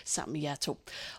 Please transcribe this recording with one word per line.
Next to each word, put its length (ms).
sammen 280
med 80
jer 140
to. 220